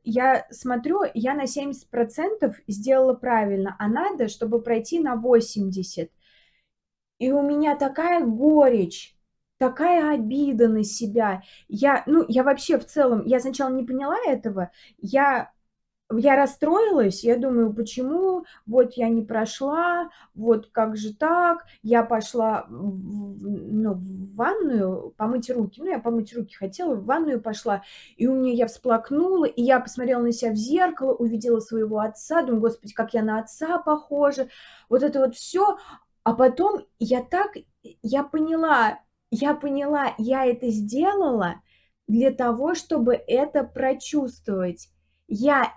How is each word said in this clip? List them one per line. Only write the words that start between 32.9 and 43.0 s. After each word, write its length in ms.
как 200
я 80
на 180
отца 380
похожа". 720
Вот 140
это 160
вот 160
все. 420
А 100
потом 480
я 240
так, 280
я 220
поняла, 760
я 240
поняла, 640
я 280
это 240
сделала 840
для 240
того, 420
чтобы 400